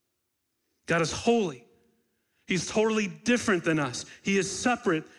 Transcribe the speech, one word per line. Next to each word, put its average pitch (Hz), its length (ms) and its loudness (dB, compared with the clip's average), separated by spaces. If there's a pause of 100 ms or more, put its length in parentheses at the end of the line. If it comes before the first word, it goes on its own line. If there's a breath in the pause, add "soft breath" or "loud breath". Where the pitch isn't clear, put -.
(880)
God 165 160 2
is 156 80 -2
holy. 214 520 0 (840)
He's 180 200 -2
totally 220 400 0
different 190 560 0
than 160 140 2
us. 131 280 -4 (180 loud breath)
He 196 160 2
is 190 100 -2
separate 196 540 0 (140 loud breath)